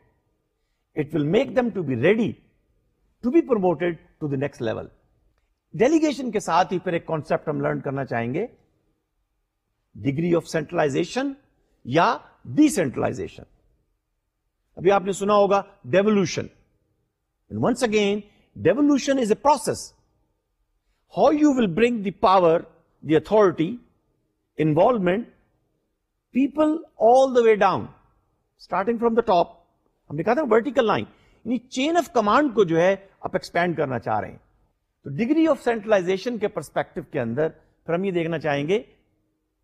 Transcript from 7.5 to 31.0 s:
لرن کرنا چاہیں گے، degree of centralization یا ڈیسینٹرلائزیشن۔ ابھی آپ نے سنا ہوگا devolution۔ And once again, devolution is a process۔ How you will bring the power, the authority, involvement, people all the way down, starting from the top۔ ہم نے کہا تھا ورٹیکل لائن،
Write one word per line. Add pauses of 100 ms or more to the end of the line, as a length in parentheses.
لرن
کرنا
چاہیں
گے، (1500)
degree
of
centralization (540)
یا (480)
ڈیسینٹرلائزیشن۔ (1300)
ابھی
آپ
نے
سنا
ہوگا (340)
devolution۔ (1040)
And
once
again, (360)
devolution
is
a
process۔ (1300)
How (100)
you
will
bring
the (140)
power, (460)
the
authority, (880)
involvement, (1080)
people (340)
all
the
way
down, (800)
starting
from
the
top۔ (540)
ہم
نے
کہا
تھا
ورٹیکل
لائن، (400)